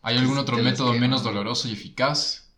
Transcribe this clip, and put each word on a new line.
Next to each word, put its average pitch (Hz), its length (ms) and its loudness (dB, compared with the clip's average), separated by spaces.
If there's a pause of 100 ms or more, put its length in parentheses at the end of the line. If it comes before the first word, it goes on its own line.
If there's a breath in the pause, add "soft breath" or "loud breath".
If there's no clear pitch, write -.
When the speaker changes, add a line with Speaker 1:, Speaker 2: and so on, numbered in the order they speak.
Speaker 1:
¿Hay 117 160 0
algún 131 180 2
otro 127 200 -2
Speaker 2:
Te 117 80 2
las 127 80 4
Speaker 1:
método 127 220 0
Speaker 2:
quema. 120 80 2
Speaker 1:
menos 127 200 2
doloroso 110 460 -4
y 110 60 -4
eficaz? - 840 -4